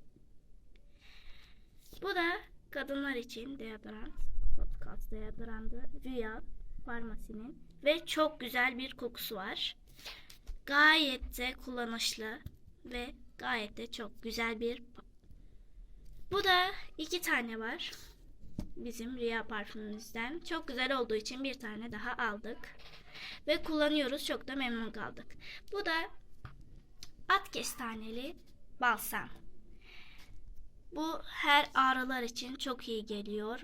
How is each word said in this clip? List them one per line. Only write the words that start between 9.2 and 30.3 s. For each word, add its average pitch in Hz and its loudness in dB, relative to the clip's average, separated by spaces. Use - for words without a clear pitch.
var. - -4
Gayet 294 6
de 247 -2
kullanışlı 233 -4
ve 247 -8
gayet 233 -2
de 233 -8
çok - -8
güzel 226 -2
bir 233 -2
pa-, - -16
bu 403 4
da 370 6
iki 339 -4
tane 233 0
var. 240 -6
Bizim 233 -6
Rüya 226 0
parfümümüzden. 220 -6
Çok 330 -4
güzel 262 0
olduğu 220 0
için 254 -4
bir 269 -4
tane 220 -8
daha 220 -4
aldık. 214 -6
Ve 311 4
kullanıyoruz. 294 2
Çok - -2
da 269 -6
memnun 233 -2
kaldık. - -8
Bu 403 -2
da 330 2
at 392 4
kestaneli 233 -6
balsam. 226 0